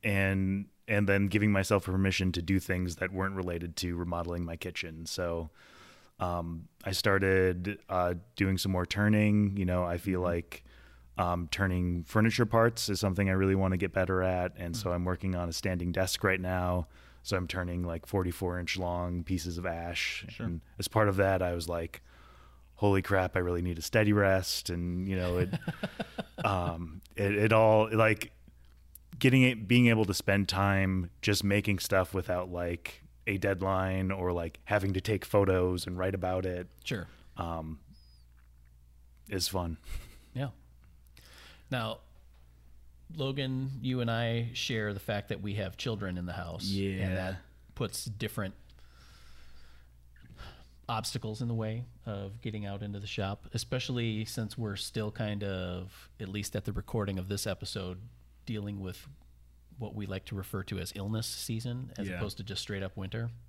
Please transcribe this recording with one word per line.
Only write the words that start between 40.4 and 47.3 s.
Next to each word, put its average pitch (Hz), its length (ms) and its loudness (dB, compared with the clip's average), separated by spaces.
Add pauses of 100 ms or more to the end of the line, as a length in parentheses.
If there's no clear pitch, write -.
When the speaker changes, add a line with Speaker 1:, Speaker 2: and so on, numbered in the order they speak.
Speaker 2:
Now, 113 300 -4 (1120)
Logan, 135 560 -4 (100)
you 127 200 0
and 117 100 0
I 117 420 0
share 107 400 -2
the 98 60 -6
fact 101 300 -4
that 98 120 -6
we 101 140 -4
have 95 220 -4
children 98 400 -4
in 90 100 -6
the 85 60 -6
house. 87 320 -8
Speaker 3:
Yeah. 98 400 -2
Speaker 2:
And 92 120 0
that 92 180 -4 (380)